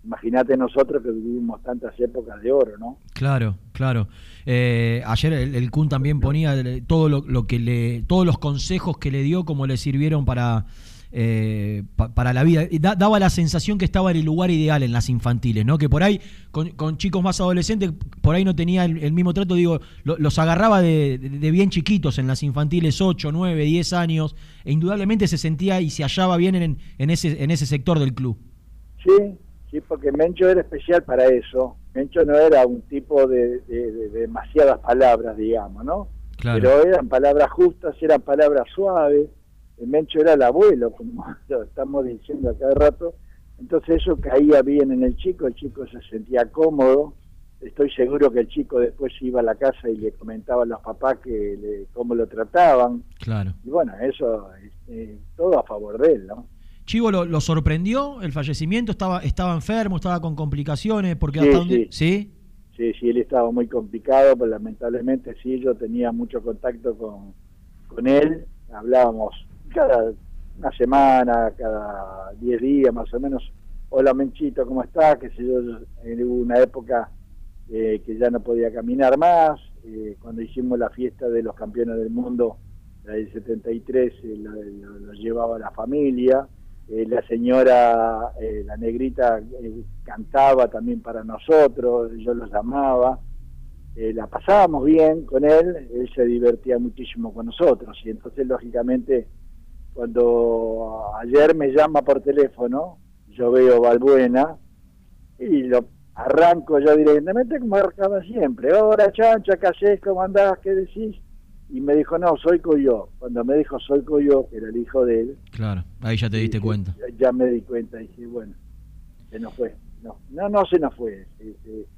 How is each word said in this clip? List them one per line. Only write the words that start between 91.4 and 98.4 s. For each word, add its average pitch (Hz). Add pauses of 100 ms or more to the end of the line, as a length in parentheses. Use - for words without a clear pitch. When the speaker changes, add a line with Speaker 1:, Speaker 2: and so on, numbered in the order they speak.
Speaker 1:
yo 113
los 113
llamaba, 127 (760)
eh, 113
la 110
pasábamos 170
bien 156
con 131
él, 160
él 123
se 127
divertía 120
muchísimo 120
con 113
nosotros, 123
y 110
entonces, 120